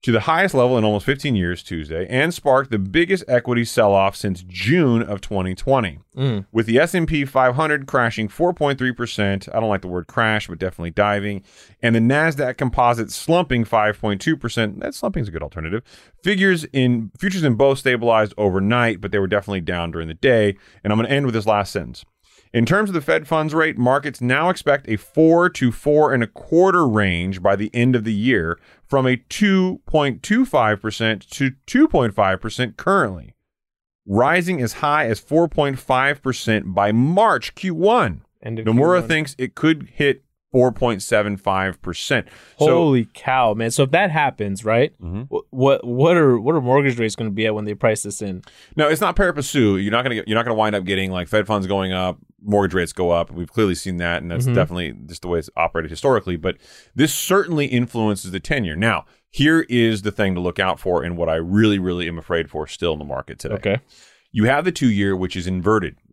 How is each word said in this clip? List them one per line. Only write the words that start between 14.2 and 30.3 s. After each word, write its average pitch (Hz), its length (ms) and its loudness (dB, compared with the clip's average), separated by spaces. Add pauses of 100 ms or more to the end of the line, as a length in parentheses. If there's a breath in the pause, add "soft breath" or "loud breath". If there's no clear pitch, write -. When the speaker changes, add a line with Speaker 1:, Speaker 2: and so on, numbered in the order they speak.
Speaker 1:
two 160 160 -2
percent. 107 420 -4
That - 160 -8
slumping 196 280 -4
is 104 40 -6
a 90 40 -12
good 78 120 -8
alternative. 82 400 -8 (400 soft breath)
Figures 190 480 2
in, 123 460 0
futures 185 260 -4
in 131 120 2
both 135 240 2
stabilized 113 580 2
overnight, 104 640 0
but 101 100 -6
they 104 80 0
were 95 80 0
definitely 101 340 -2
down 85 300 -6
during 82 160 -8
the 80 60 -10
day. 107 420 2 (280 soft breath)
And 104 100 0
I'm 110 60 2
gonna 117 100 0
end 139 160 0
with 117 100 -2
this 107 100 -2
last 104 280 0
sentence. 65 320 -10 (460 soft breath)
In 113 140 2
terms 202 240 2
of 185 60 -6
the 156 60 -2
Fed 156 260 -2
funds 156 260 -2
rate, 160 240 0
markets 135 440 0
now 135 280 0
expect 143 400 -2
a 107 80 -2
four 165 520 4
to 131 220 0
four 147 440 2
and 117 80 2
a 110 40 -4
quarter 175 600 2
range 95 560 0
by 98 120 4
the 101 200 -4
end 123 200 2
of 110 100 0
the 113 80 -2
year 98 460 0 (280 soft breath)
from 135 180 0
a 127 120 0
two 185 680 0
point 143 380 -2
two 240 220 0